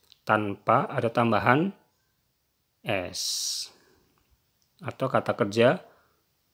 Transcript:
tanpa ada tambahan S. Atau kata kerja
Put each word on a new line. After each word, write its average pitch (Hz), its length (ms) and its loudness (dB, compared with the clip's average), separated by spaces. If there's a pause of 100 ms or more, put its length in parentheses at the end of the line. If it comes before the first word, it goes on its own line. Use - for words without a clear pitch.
(240)
tanpa 107 640 0
ada 117 220 -2
tambahan 120 680 2 (1040)
S. 92 400 -6 (1600)
Atau 131 320 -6
kata 107 240 0
kerja 117 480 2 (720)